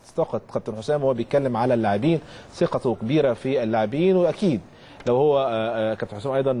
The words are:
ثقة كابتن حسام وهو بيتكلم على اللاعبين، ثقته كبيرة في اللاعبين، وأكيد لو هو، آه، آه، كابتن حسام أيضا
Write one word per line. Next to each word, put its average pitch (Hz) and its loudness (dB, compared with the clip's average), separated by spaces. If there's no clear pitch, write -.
ثقة 139 -2
كابتن 107 -6
حسام 143 -2
وهو 135 2
بيتكلم 123 -2
على 123 2
اللاعبين، 113 2
ثقته 131 -2
كبيرة 135 2
في 131 -2
اللاعبين، 117 2
وأكيد 165 2
لو 123 4
هو، 143 4
آه، 113 -2
آه، - -2
كابتن 107 -8
حسام 131 -6
أيضا 135 0